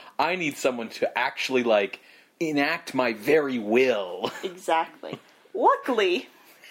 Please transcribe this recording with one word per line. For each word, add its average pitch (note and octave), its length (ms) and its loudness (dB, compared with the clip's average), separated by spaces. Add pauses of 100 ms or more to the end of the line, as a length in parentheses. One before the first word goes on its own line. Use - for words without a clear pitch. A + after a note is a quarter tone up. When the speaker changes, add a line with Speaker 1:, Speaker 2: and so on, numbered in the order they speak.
(180)
Speaker 1:
I D#3+ 160 0
need D#3+ 220 -4
someone B2 340 -2
to - 280 -4
actually, B2+ 440 0
like, G#2 380 2 (400)
enact D#3 540 -2
my B2+ 180 2
very C3 460 2
will. G#2+ 760 0
<laughs> - 60 -14
Speaker 2:
Exactly. F3 760 -4 (360)
Luckily, C4 760 2 (420)